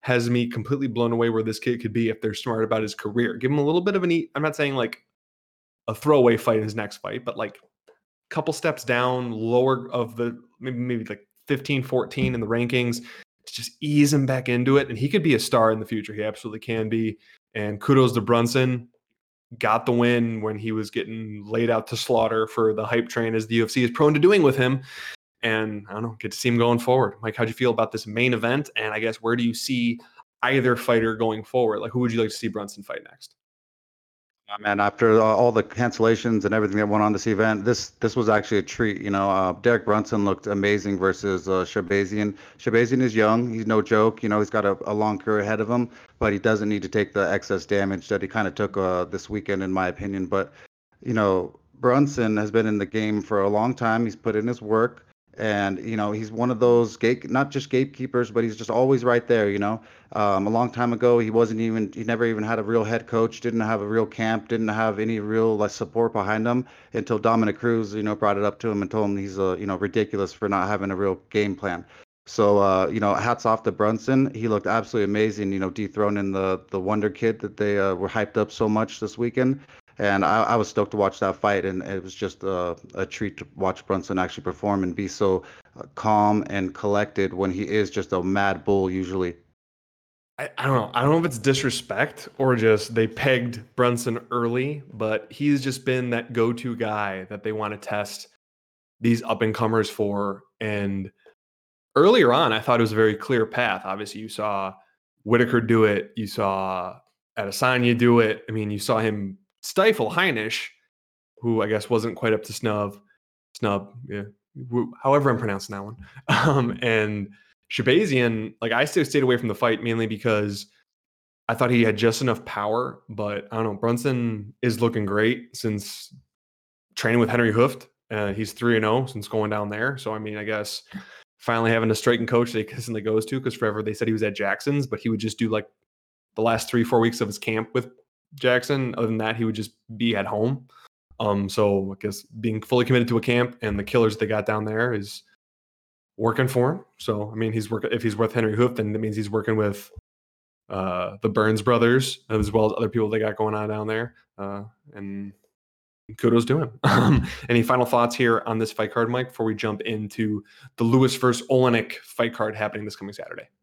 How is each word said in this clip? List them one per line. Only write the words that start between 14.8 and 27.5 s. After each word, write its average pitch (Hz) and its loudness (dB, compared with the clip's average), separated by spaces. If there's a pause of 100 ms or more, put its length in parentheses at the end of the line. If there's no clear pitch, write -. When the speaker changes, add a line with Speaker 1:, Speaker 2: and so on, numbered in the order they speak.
Speaker 1:
And 110 -8
he 139 0
could 190 0
be 156 4
a 110 4
star 113 4
in 110 -2
the 107 -8
future. 104 -8
He 104 -6
absolutely 107 -8
can 110 -4
be. 110 -2 (380)
And 104 -6
kudos 131 6
to 117 0
Brunson. 120 2 (680)
Got 117 0
the 143 2
win 120 2
when 107 -4
he 110 -6
was 110 -4
getting 110 -8
laid 117 0
out 110 0
to 117 -6
slaughter 113 2
for 110 2
the 107 -2
hype 120 0
train, 113 -2
as 110 -2
the 117 -2
U 113 4
F 107 -6
C 127 0
is 117 2
prone 147 4
to 147 2
doing 185 6
with 135 6
him. 131 0 (580)
And, 107 -2
I 98 -12
don't 107 -6
know, 113 -8
get 107 -8
to - -12
see - 0
him 117 4
going 120 6
forward. 120 2
Mike, 110 -4
how'd 117 0
you 110 -6